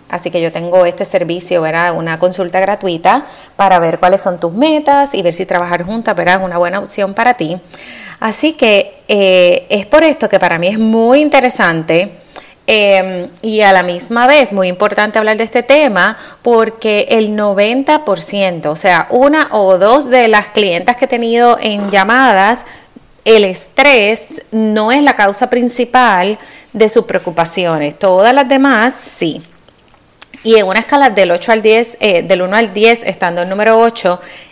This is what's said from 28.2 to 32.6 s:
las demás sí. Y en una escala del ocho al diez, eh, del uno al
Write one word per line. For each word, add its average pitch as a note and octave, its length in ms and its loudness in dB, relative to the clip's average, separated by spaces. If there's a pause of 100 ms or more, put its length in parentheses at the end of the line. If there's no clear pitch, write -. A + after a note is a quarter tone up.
las C4+ 160 2
demás C4 460 2
sí. - 480 -8 (1000)
Y A3+ 120 4
en G#3+ 100 4
una F#3+ 140 -2
escala C4+ 320 2
del F#3+ 180 2
ocho F3 220 -2
al A3 100 0
diez, A3 380 0
eh, F3 240 0
del F3+ 180 0
uno F#3 160 -2
al A3 160 -2